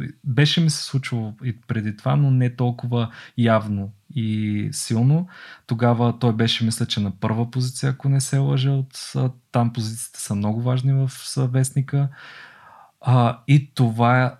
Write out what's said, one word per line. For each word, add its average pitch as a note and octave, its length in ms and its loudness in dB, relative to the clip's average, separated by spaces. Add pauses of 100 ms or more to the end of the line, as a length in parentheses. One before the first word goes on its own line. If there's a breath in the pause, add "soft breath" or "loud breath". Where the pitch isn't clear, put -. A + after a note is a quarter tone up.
(240)
беше D3 380 2
ми D#3+ 80 4
се - 140 -4
случило A#2 500 -4 (100)
и B2 180 -6
преди G#2+ 360 -4
това, C3+ 180 -2
но C#3+ 160 4
не B2 240 2
толкова A#2+ 560 -2 (260 loud breath)
явно G#2+ 540 2 (240)
и G#2+ 560 -2
силно. C#3 560 0 (400 loud breath)
Тогава A#2+ 520 2
той A#2+ 140 2
беше, A2+ 320 0
мисля, A2+ 200 -2
че - 140 -4
на G2+ 120 -2
първа A2+ 400 -2
позиция, B2+ 380 -4
ако C3+ 200 -2
не C3+ 120 2
се C#3 160 -2
лъжа, C#3 340 0
от, C3+ 260 -4 (180)
а, C3 160 0 (200)
там A#2 220 2
позициите A2+ 460 -8
са - 160 -6
много G#2+ 260 -2
важни B2+ 320 0
в, C3+ 160 0
с-, - 380 -4
вестника. C3+ 600 0 (920 loud breath)
А, B2 460 2
и C#3+ 280 4
това B2 640 2